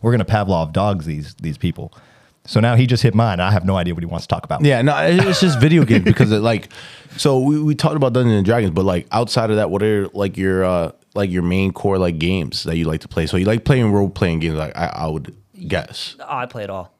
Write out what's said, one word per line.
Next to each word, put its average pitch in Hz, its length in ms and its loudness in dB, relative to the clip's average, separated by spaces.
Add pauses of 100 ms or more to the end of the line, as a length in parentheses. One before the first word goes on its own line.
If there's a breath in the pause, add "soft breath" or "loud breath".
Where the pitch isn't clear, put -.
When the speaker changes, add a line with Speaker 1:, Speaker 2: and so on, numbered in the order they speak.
Speaker 1:
"We're 113 100 2
gonna 113 140 2
Pavlov 92 480 0
dogs 95 320 -2
these, 76 380 -8
these 78 160 -6
people." - 340 -6 (500 soft breath)
So - 160 0
now 120 160 2
he 123 120 4
just 120 160 0
hit 113 100 4
mine. 107 260 2
I 90 120 2
have 92 140 0
no 95 120 0
idea 87 160 -2
what 82 80 -6
he 85 60 -8
wants 85 180 -8
to - 80 -2
talk 87 100 -6
about. 104 220 -2
Speaker 2:
Yeah, 131 160 4
no, 143 160 2
it, 170 280 4
it's 190 160 0
just 156 180 2
video 156 260 6
games 107 180 4
because 107 280 4
it, 107 80 2
like, 110 300 -2 (460 loud breath)
so 135 240 2
we, 147 220 2
we 151 140 0
talked 151 200 0
about 135 180 0
Dungeons 120 220 2
and 98 100 2
Dragons, 107 260 2
but, 90 120 0
like, 90 280 0
outside 113 400 -2
of 107 60 2
that, 104 120 0
what 98 140 -2
are, 107 320 0
like, 98 220 -4
your, 95 280 0
uh, 87 260 0 (220)
like, 101 160 -2
your 90 140 -2
main 92 280 0
core, 95 280 -2
like, 87 180 0
games 85 460 -4
that 82 140 -4
you 82 80 -2
like 78 160 -4
to - 60 -20
play? 82 200 -4
So 92 100 -2
you 90 80 0
like 110 180 0
playing 123 280 2
role-playing 95 480 0
games, 80 160 -4
like, 76 200 -6
I, 82 120 -4
I - 200 -6
would 78 280 -8 (320)
guess. - 520 -8
Speaker 3:
Oh, - 60 -18 (100)
I 123 120 -6
play 117 160 -12
it 98 80 -10
all. 92 280 -10